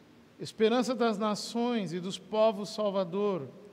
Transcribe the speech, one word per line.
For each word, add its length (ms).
esperança 560
das 240
nações 720
e 60
dos 220
povos 480
salvador. 800